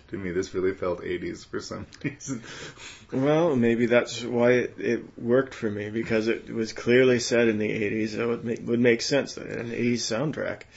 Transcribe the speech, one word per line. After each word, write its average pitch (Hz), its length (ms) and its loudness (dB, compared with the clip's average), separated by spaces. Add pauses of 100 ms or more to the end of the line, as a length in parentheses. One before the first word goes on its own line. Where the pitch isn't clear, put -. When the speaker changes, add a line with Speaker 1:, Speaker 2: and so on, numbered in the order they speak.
Speaker 1:
to 104 100 -8
me. 95 100 -6
This 95 240 -4
really 95 220 0
felt 90 280 -4
eighties 90 420 -8
for - 140 -8
some 98 360 -12
<laughs> - 80 -18
reason. 135 400 -8 (680)
Speaker 2:
Well, 147 440 2
maybe 117 320 4
that's 117 360 2
why 120 280 4
it, 123 260 2
it - 400 -2
worked 127 380 2
for 113 120 -6
me, 104 220 -4
because 110 380 0
it - 260 -2
was 113 200 -4
clearly 123 460 6
set 117 280 4
in 107 100 2
the 107 140 0
eighties, 107 420 -2
so 117 200 -2
it 117 120 -6
ma-, 117 200 -6
would 117 140 0
make 120 220 6
sense 135 320 0
that - 140 -12
it 104 100 -8
had 117 80 -6
an 117 80 -8
eighties 120 300 -2
soundtrack. 110 580 -4 (160)